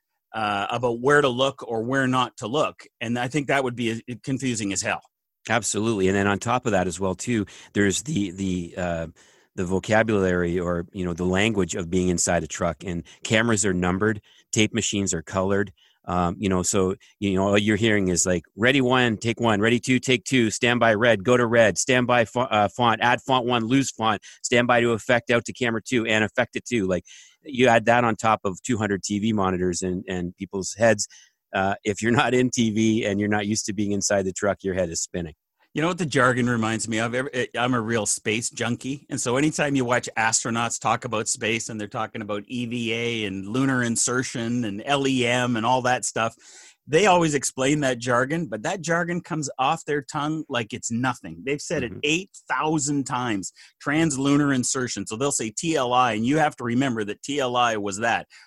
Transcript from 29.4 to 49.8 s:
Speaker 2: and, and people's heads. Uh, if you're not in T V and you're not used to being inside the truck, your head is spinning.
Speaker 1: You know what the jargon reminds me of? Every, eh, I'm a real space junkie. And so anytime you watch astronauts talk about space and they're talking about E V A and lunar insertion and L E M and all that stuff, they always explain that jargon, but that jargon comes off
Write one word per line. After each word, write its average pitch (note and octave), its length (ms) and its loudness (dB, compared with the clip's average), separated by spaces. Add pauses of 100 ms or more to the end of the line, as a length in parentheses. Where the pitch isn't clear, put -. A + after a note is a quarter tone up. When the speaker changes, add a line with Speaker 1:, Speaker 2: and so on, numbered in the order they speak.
Speaker 2:
and, F#2 260 -4
and F2+ 280 -6
people's F#2+ 380 -8
heads. G#2+ 320 2 (480)
Uh, G2 200 0 (100)
if G#2 180 -4
you're A#2 100 2
not B2 220 2
in B2+ 160 2
T A#2 200 -2
V A2 340 2
and G2+ 160 -2
you're G#2 80 0
not G#2 180 0
used G#2+ 200 -2
to G#2+ 60 -6
being G2+ 200 -2
inside G2+ 320 0
the F#2 80 -4
truck, G2 300 -4
your F#2+ 120 -2
head F2+ 140 0
is E2 140 -8
spinning. E2 320 -8 (380)
Speaker 1:
You D3 100 -4
know D#3+ 40 2
what F3+ 120 -2
the F#3 80 -2
jargon B2 440 2
reminds A2 380 0
me A2 100 -2
of? A#2 160 -2
Every, C3 180 -4
eh, B2 140 -2 (100)
I'm B2 180 0
a A#2+ 60 0
real A2 240 0
space A2+ 460 -2
junkie. A#2+ 580 -6
And C#3 120 -6
so B2 160 0
anytime D3 400 2
you C3 80 2
watch A#2+ 240 0 (100)
astronauts A#2 600 0
talk A2+ 240 0
about A2+ 240 -4
space A2+ 400 -2
and A2 120 -8
they're G#2 60 -8
talking A2 360 -8
about G#2 260 -6
E B2 180 -6
V A#2 260 -4
A A#2 340 -4
and F#2+ 200 -6
lunar B2+ 380 0
insertion A#2+ 800 -2
and G#2 200 -6
L C#3 220 0
E C3 180 2
M B2 300 0
and A2 100 -2
all B2+ 180 2
that B2 220 0
stuff, A2+ 300 -2 (540)
they E3 180 4
always E3+ 280 6
explain C#3 460 0
that B2+ 200 0
jargon, C3 460 0
but G#2+ 180 -6
that F3+ 160 -4
jargon E3+ 400 -2
comes D#3+ 280 -6 (120)
off D3+ 240 0